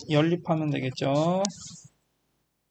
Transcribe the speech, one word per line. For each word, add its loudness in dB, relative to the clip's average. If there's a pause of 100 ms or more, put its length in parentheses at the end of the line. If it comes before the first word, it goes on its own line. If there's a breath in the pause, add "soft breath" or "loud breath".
연립하면 2
되겠죠. 0 (1300)